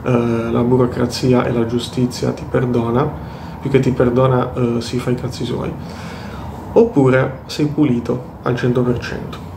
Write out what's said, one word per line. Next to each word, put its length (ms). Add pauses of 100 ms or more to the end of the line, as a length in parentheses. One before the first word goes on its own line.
eh, 80 (400)
la 100
burocrazia 840
e 60
la 140
giustizia 640
ti 160
perdona, 640 (500)
più 120
che 80
ti 120
perdona, 600
eh, 280
si 180
fa 100
i 60
cazzi 280
suoi, 300 (1000)
oppure 760
sei 180
pulito 580 (200)
al 120
cento 280
per 160
cento. 380 (200)